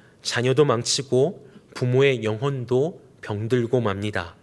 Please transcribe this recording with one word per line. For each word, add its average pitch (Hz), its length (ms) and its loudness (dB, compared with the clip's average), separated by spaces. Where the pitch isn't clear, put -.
자녀도 127 440 2
망치고 131 840 0
부모의 127 500 2
영혼도 127 800 -2
병들고 113 580 0
맙니다. 101 640 -4